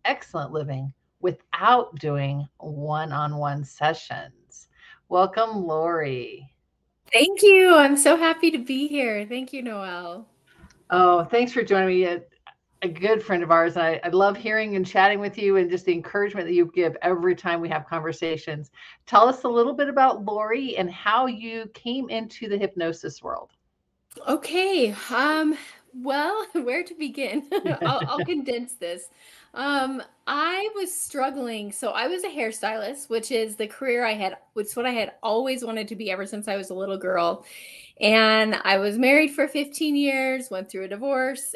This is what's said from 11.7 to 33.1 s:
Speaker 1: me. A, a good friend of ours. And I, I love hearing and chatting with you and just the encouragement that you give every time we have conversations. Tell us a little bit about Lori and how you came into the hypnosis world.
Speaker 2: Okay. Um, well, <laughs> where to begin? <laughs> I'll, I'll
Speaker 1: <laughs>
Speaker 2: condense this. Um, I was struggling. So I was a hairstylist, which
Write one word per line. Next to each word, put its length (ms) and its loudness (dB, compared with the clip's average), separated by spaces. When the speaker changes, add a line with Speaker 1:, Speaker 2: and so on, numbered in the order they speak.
Speaker 1:
me. 160 4
A, 160 -2
a 40 -2
good 340 0
friend 220 -2
of 80 2
ours. 240 6
And 80 0
I, 220 0
I 40 -2
love 280 4
hearing 400 -2
and 100 0
chatting 320 4
with 180 -6
you 200 4
and 120 2
just 160 -4
the 60 2
encouragement 560 -2
that 60 -2
you 200 4
give 280 0
every 340 2
time 240 -4
we 80 -6
have 180 -4
conversations. 840 -6
Tell 200 8
us 160 -2
a 60 -2
little 240 2
bit 160 0
about 340 2
Lori 540 -4
and 120 -2
how 360 0
you 480 -8
came 360 -8
into 380 -8
the 100 -4
hypnosis 640 -6
world. 300 -10
Speaker 2:
Okay. 680 0
Um, 480 0
well, 560 -4
<laughs> 40 -20
where 300 -4
to 100 -14
begin? 560 -8
<laughs> 320 -4
I'll, 260 -2
I'll 180 -4
Speaker 1:
<laughs> 0 -
Speaker 2:
condense 480 -6
this. 360 -12
Um, 480 -2
I 480 -2
was 220 -6
struggling. 760 -6
So 180 -6
I 180 -2
was 160 -4
a 60 -6
hairstylist, 800 -6
which 220 -4